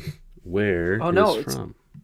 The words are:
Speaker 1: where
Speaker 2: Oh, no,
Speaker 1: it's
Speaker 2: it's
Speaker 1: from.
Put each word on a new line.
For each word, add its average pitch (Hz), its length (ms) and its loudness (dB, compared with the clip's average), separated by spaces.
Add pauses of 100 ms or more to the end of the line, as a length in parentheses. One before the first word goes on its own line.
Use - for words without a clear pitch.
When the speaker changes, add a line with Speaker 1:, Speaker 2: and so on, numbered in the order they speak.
(440)
Speaker 1:
where 92 560 0
Speaker 2:
Oh, 165 120 0
no, 190 240 4
Speaker 1:
it's - 20 -
Speaker 2:
it's - 160 -6
Speaker 1:
from. - 220 -8 (280)